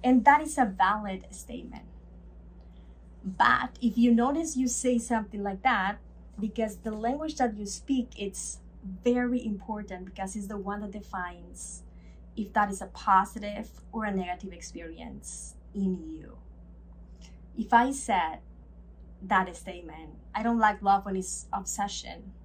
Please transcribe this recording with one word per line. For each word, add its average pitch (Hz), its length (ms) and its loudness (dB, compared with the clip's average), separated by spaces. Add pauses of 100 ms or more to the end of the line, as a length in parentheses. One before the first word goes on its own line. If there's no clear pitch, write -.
And 254 220 8
that 294 160 10
is 302 180 -4
a 247 60 6
valid 190 640 0
statement. - 540 -14 (1400)
But - 580 2
if 240 160 2
you 240 160 8
notice, 285 420 2
you 254 120 2
say 240 320 2
something 220 420 -2
like 196 220 -4
that 208 340 2 (420)
because 214 380 -2
the 220 140 -6
language 269 460 -4
that 220 200 0
you 208 80 -8
speak, 247 500 -2
it's - 440 -8 (440)
very 247 400 2
important 196 640 -6
because 190 300 -8
it's 196 120 -6
the 208 100 -8
one 202 240 -6
that 202 100 -8
defines 175 920 -10 (520)
if 208 180 -6
that 208 160 4
is 196 120 -8
a 190 60 -10
positive 208 920 2 (100)
or 220 140 -4
a 208 100 -2
negative 180 380 -4
experience 165 1000 -14 (180)
in 190 220 0
you. 160 420 -12 (1200)
If 233 160 0
I 247 180 8
said 180 500 -2 (840)
that 185 320 2
statement, 160 640 -14 (160)
"I 214 80 -2
don't 233 160 2
like 208 240 4
love 196 220 4
when 190 100 -2
it's - 360 -6
obsession - 800 -6 (140)